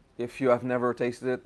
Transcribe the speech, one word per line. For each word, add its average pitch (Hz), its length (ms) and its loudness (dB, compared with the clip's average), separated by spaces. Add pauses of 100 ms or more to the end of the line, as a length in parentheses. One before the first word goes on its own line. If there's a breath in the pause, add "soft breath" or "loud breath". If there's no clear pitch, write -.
(180)
If 120 220 -8
you 135 100 4
have 120 140 4
never 123 300 0
tasted 123 340 -4
it, 127 180 -2